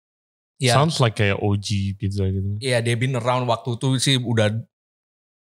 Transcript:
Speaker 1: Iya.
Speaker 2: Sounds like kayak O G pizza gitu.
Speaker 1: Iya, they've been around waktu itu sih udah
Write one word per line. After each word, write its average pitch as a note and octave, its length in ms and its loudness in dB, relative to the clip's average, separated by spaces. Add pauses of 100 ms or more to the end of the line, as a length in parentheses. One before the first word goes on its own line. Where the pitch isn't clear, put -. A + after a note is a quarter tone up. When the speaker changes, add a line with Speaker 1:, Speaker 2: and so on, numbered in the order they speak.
(580)
Speaker 1:
Iya. B2 180 2
Speaker 2:
Sounds D3+ 240 2
like A2+ 160 2
kayak G2+ 240 0
O G2+ 160 2
G G2 400 -4
pizza G2 300 -4
gitu. G2 340 -2
Speaker 1:
Iya, B2 200 0
they've A#2 180 0
been C3 180 -2
around B2 320 0
waktu A#2 260 -2
itu C3 220 0
sih C3+ 220 2
udah A2 340 2 (1000)